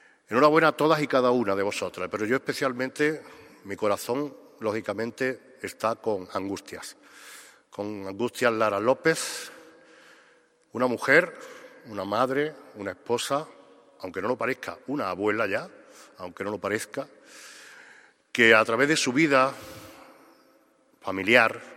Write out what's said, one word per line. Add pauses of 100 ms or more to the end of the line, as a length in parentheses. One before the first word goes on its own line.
(300)
Enhorabuena
a
todas
y
cada
una
de
vosotras,
pero
yo
especialmente, (440)
mi
corazón, (240)
lógicamente,
está
con
Angustias. (720)
Con
Angustias
Lara
López, (1200)
una
mujer, (540)
una
madre, (220)
una
esposa, (520)
aunque
no
lo
parezca, (100)
una
abuela
ya, (480)
aunque
no
lo
parezca, (1200)
que
a
través
de
su
vida (1500)
familiar, (140)